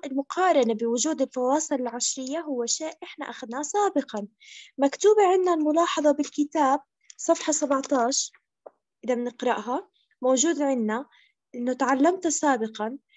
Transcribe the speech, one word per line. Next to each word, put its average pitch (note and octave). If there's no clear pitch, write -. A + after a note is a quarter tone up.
المقارنة C#4
بوجود A#3
الفواصل C4
العشرية B3+
هو C#4
شيء D#4
إحنا D4+
أخذناه A#3+
سابقًا. C#4+
مكتوبة G4
عندنا F4+
الملاحظة D4+
بالكتاب D4
صفحة -
سبعتاش، C4+
إذا A#3+
بنقرأها، A#3+
موجود C#4
عندنا B3
إنه B3
تعلمت C#4+
سابقًا A#3+